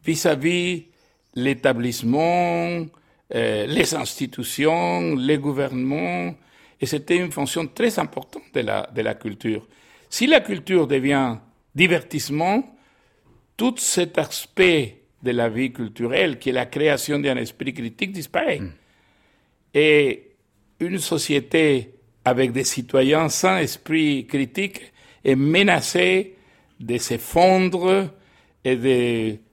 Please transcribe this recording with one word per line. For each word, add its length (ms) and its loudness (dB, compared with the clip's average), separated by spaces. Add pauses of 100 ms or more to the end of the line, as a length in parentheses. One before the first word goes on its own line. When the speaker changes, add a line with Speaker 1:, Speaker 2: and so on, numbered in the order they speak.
Speaker 1:
vis-à-vis 760 0 (500)
l'établissement, 1500 0 (480)
euh, 320 0
les 280 0
institutions, 1200 -2
les 220 0
gouvernements, 960 -4 (460)
et 60 -2
c'était 300 -2
une 140 -2
fonction 380 -4
très 300 -2
importante 440 -8 (120)
de 60 0
la, 340 -4
de 80 -4
la 120 -2
culture. 520 -6 (420)
Si 180 -2
la 140 6
culture 480 0
devient 480 0 (380)
divertissement, 1000 0 (800)
tout 220 0
cet 400 -2
aspect 840 0 (200)
de 100 -2
la 160 2
vie 240 -4
culturelle, 680 -2
qui 100 -4
est 40 0
la 140 0
création 520 0
d'un 180 0
esprit 380 -8
critique, 380 -8
disparaît. 480 -4
Speaker 2:
Mm. 120 -10 (1000)
Speaker 1:
Et 480 4 (580)
une 180 -4
société 960 0 (300)
avec 280 2
des 120 -2
citoyens 640 2
sans 300 2
esprit 680 -2
critique 680 -4 (320)
est 120 4
menacée 1000 2 (460)
de 180 -4
s'effondrer 1080 2 (560)
et 760 0 (140)